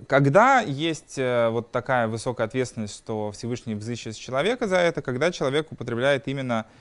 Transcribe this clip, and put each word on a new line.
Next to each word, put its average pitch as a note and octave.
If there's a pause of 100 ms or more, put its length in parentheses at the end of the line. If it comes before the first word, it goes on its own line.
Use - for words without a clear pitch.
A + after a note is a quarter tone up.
Когда F#3
есть, D3
э, B2
вот A2+
такая B2
высокая A2+
ответственность, A#2
что G#2+
Всевышний A#2
взыщет A2
с -
человека F3
за F#3
это, E3+
когда C#3
человек D#3
употребляет B2
именно B2+ (160)